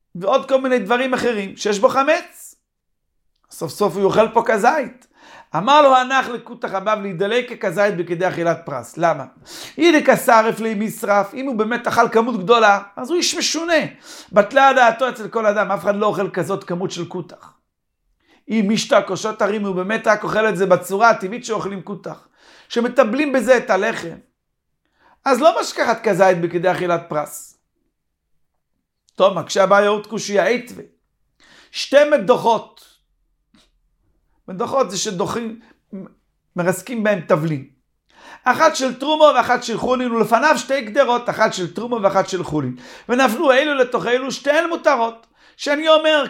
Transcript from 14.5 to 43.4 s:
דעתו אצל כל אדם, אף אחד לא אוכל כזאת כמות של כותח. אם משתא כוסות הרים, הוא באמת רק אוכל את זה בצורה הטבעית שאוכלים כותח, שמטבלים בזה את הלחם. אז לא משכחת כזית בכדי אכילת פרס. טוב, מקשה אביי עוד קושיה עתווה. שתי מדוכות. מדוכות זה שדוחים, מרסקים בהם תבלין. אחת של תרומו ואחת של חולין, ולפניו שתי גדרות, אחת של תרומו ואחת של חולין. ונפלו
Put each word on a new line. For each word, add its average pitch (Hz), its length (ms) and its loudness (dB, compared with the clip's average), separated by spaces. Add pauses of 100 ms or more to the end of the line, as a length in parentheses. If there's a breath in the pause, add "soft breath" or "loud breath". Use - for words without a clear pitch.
דעתו 247 360 2
אצל 220 200 -8
כל 226 180 -2
אדם, 202 240 0
אף 190 140 -4
אחד 202 120 0
לא 214 100 0
אוכל 190 240 -2
כזאת 180 340 -4
כמות 175 260 -6
של 170 140 -8
כותח. - 480 -14 (960)
אם 208 200 0
משתא 208 380 2
כוסות 208 360 -6
הרים, 202 240 -2
הוא 190 80 -4
באמת 214 320 -4
רק 214 180 2
אוכל 214 240 0
את 190 80 -2
זה 196 100 0
בצורה 196 440 2
הטבעית 214 340 -4
שאוכלים 190 380 -6
כותח, - 460 -14 (400 soft breath)
שמטבלים 247 640 0
בזה 247 240 4
את - 140 -2
הלחם. 190 460 -4 (1080)
אז 247 160 0
לא 339 200 4
משכחת 277 420 -2
כזית 190 380 2
בכדי 175 320 -2
אכילת 170 360 -2
פרס. - 500 -10 (1600)
טוב, 190 240 2
מקשה 190 260 0
אביי 202 220 4
עוד 208 200 -2
קושיה 202 400 -2
עתווה. 214 380 -6 (840 soft breath)
שתי 294 420 2
מדוכות. 233 800 0 (1600)
מדוכות 233 420 -4
זה 196 80 -8
שדוחים, 220 640 -6 (960 soft breath)
מרסקים 185 460 -2
בהם 208 180 0
תבלין. 156 480 -2 (760 loud breath)
אחת 302 320 2
של 254 180 -2
תרומו 302 300 0 (120)
ואחת 247 260 0
של 220 160 -6
חולין, 247 340 -2
ולפניו 233 460 2
שתי 269 220 -4
גדרות, 240 500 0
אחת 220 220 0
של 180 220 -8
תרומו 233 280 -6
ואחת 185 260 2
של 175 160 -4
חולין. 131 320 -6 (320 loud breath)
ונפלו 254 440 2